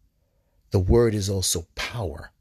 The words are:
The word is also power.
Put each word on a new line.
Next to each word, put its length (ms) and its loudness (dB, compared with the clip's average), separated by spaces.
The 100 2
word 360 4
is 120 -2
also 460 -2
power. 680 -8